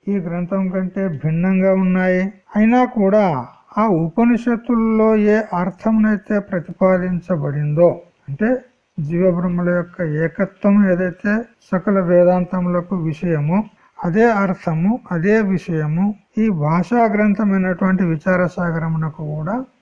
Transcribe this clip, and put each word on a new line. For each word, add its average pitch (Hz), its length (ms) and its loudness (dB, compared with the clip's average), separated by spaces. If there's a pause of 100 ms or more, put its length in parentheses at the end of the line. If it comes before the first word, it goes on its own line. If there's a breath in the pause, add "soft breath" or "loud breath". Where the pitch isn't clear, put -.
ఈ 202 120 -2
గ్రంథం 175 480 -4
కంటే 185 400 -4
భిన్నంగా 180 680 0
ఉన్నాయి. 185 600 0 (220)
అయినా 233 300 4
కూడా 190 600 0 (300)
ఆ 214 100 0
ఉపనిషత్తుల్లో 220 1300 0
ఏ 208 260 2 (120)
అర్థంనైతే 208 880 0
ప్రతిపాదించబడిందో, 170 1600 -2 (280)
అంటే 214 280 -2 (420)
జీవబ్రహ్మల 175 680 0
యొక్క 175 320 -4
ఏకత్వం 185 920 0
ఏదైతే 185 500 -2
సకల 196 580 -2
వేదాంతములకు 180 960 2
విషయమో, 160 680 -2 (400 soft breath)
అదే 214 280 2
అర్థము, 190 680 0 (120)
అదే 196 300 2
విషయము 180 760 -2 (220)
ఈ 220 120 2
భాషా 175 560 0
గ్రంథమైనటువంటి 196 1000 0
విచార 180 420 0
సాగరమునకు 160 880 -6
కూడా 196 300 -6 (160)